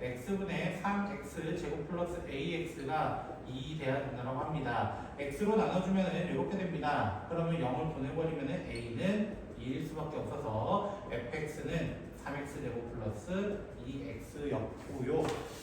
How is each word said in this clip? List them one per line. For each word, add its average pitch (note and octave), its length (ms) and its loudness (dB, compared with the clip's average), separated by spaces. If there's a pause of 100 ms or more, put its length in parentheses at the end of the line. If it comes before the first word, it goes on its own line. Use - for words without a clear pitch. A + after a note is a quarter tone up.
X분의 E3+ 840 0
삼 G3+ 300 2
엑스 F3+ 460 -2
제곱 D#3+ 300 -2
플러스 F3 400 0
에이엑스가 D#3+ 1200 0
이 C3 320 -4
돼야 C3 220 2
된다고 B2 380 -2
합니다. B2+ 600 0 (200)
X로 G3+ 380 4
나눠주면은 F#3 760 4
이렇게 C3+ 240 2
됩니다. D3 720 2
그러면 E3 320 2
영을 D3+ 320 2
보내버리면은 C#3 760 0
A는 C#3 680 0 (220)
이일 C3 280 -2
수밖에 - 320 -4
없어서 B2 800 2 (120)
에프엑스는 - 920 -2 (180)
삼 C#3+ 140 -4
엑스 C#3+ 260 -6
제곱 A#2 320 -4
플러스 F3+ 640 -2 (280)
이 C3 220 -6
엑스였고요. B2+ 1120 0 (400)